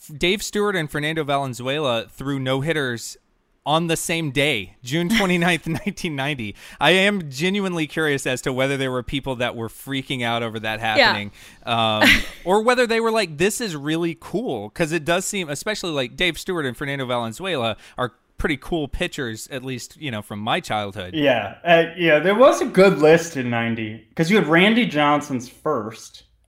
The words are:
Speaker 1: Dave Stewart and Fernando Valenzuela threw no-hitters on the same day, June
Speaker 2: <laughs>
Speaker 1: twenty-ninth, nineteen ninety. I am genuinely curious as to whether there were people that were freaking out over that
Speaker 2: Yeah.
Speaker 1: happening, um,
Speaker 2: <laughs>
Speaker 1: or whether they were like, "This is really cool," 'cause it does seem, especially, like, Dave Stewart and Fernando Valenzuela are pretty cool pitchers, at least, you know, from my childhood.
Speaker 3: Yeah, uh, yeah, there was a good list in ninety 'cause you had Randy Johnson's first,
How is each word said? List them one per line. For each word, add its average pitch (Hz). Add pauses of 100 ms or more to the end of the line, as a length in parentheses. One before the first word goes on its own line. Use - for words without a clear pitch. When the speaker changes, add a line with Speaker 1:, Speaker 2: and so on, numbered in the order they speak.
(160)
Speaker 1:
Dave 180
Stewart 208
and 160
Fernando 156
Valenzuela 135
threw 139
no-hitters 135 (480)
on 165
the 160
same 165
day, 131
June 165
Speaker 2:
<laughs> 226
Speaker 1:
twenty-ninth, 180
nineteen 165
ninety. 131 (240)
I 147
am 190
genuinely 175
curious 147
as 127
to 143
whether 135
there 131
were 127
people 131
that 117
were 117
freaking 135
out 117
over 113
that 110
Speaker 2:
Yeah. 110
Speaker 1:
happening, 101 (340)
um, 110 (300)
Speaker 2:
<laughs> -
Speaker 1:
or 196
whether 247
they 226
were 226
like, 180
"This 196
is 196
really 160
cool," 143
'cause 160
it 160
does 170
seem, 185
especially, 185
like, 135
Dave 165
Stewart 170
and 120
Fernando 139
Valenzuela 120 (200)
are 123 (240)
pretty 160
cool 151
pitchers, 127
at 135
least, 131
you 151
know, 107
from 104
my 123
childhood. 101
Speaker 3:
Yeah, 123
uh, 165
yeah, 160
there 185
was 285
a -
good 185
list 165
in 123
ninety 113
'cause 165
you 214
had 190
Randy 196
Johnson's 147
first, - (260)